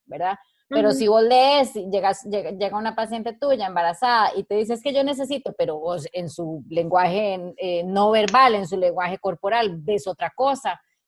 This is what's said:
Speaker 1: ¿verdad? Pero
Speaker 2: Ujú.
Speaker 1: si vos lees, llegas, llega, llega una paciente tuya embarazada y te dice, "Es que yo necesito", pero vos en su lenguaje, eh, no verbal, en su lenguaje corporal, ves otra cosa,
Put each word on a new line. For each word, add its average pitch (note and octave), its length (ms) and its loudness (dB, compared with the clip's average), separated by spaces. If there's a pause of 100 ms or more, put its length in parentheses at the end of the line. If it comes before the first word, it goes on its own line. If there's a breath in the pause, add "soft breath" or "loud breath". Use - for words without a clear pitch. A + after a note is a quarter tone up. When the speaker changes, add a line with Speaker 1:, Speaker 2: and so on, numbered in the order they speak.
Speaker 1:
¿verdad? F3 320 -4 (340 soft breath)
Pero G#3 200 2
Speaker 2:
Ujú. - 20 2
Speaker 1:
si G#3 140 0
vos A3 160 6
lees, C4 500 4
llegas, F#3+ 520 -2
llega, G3+ 260 -6
llega G3 260 -4
una A3 180 -4
paciente A3 380 -6
tuya A#3+ 320 0
embarazada F#3 720 2
y G3 80 -4
te G3+ 120 -4
dice, G#3+ 200 0
"Es A3+ 80 -12
que C#4 100 -2
yo C#4 100 2
necesito", C4+ 540 -4
pero E3 220 -2
vos E3 340 -6
en F3 160 -6
su D#3+ 400 -8
lenguaje, F3+ 880 0
eh, F3 280 -4
no G3 260 2
verbal, A3 440 6
en G3 120 -4
su F#3 100 -4
lenguaje F3+ 400 -2
corporal, G3 640 -2
ves G3+ 260 -4
otra F3 280 -6
cosa, B3+ 440 -2 (280)